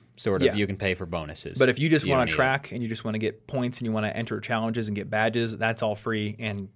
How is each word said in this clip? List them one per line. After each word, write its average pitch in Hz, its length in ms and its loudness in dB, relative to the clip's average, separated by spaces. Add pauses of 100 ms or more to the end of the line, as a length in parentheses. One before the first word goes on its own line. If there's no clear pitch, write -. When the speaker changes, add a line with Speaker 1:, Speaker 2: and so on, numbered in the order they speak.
(140)
Speaker 1:
sort 98 280 0
of. 127 40 8
Speaker 2:
Yeah. 104 80 2
Speaker 1:
You 104 140 2
can 98 80 -4
pay 95 180 2
for 95 100 -6
bonuses. 82 540 -6
Speaker 2:
But 131 100 6
if 127 120 2
you 160 80 2
just 151 160 4
Speaker 1:
You 143 60 0
don't 131 80 4
Speaker 2:
wanna 123 80 4
Speaker 1:
need 107 60 -2
it. - 40 -2
Speaker 2:
track 135 340 2
and 120 100 -6
you 113 80 -2
just 110 160 -4
wanna 110 140 -2
get 110 300 -4
points 123 320 -2
and 120 60 -4
you 110 60 0
wanna 107 180 0
enter 113 280 -4
challenges 113 480 -2
and 104 80 -4
get 101 160 -6
badges, 113 460 2
that's 110 260 -2
all 107 140 0
free, 104 420 -2
and 101 380 -6